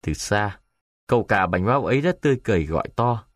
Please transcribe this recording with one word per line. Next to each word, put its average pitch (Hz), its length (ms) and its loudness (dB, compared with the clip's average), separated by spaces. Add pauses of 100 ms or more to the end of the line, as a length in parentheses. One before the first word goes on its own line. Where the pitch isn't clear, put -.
Từ 78 120 -4
xa, 104 460 -2 (480)
cậu 117 160 2
cả 98 240 2
bánh 90 180 0
bao 123 200 0
ấy 127 160 0
rất 180 200 -2
tươi 139 220 2
cười 87 220 0
gọi 78 300 -4
to 117 300 -2 (100)